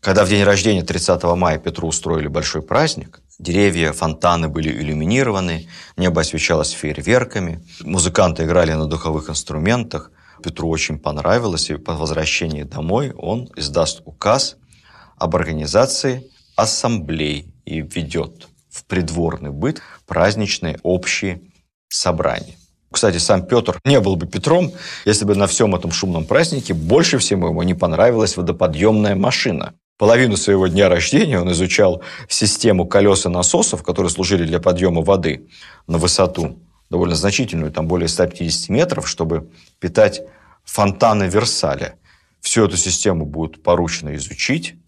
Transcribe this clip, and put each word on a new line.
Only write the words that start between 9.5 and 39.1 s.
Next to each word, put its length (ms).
Петру 280
очень 280
понравилось, 720
и 60
по 180
возвращении 680
домой 500
он 440
издаст 480
указ 520
об 180
организации 920
ассамблей 920
и 160
введёт 680
в 160
придворный 680
быт 300
праздничные 760
общие 580
собрания. 680
Кстати, 260
сам 280
Пётр 380
не 160
был 160
бы 100
Петром, 460
если 180
бы 100
на 120
всём 280
этом 160
шумном 360
празднике 480
больше 440
всего 300
ему 140
не 120
понравилась 600
водоподъёмная 800
машина. 600
Половину 400
своего 300
дня 220
рождения 520
он 120
изучал 500
систему 580
колёс 400
и 20
насосов, 540
которые 280
служили 340
для 160
подъёма 420
воды 460
на 120
высоту 600
довольно 240
значительную, 560
там 160
более 220
ста 180
пятидесяти 460
метров, 360
чтобы 420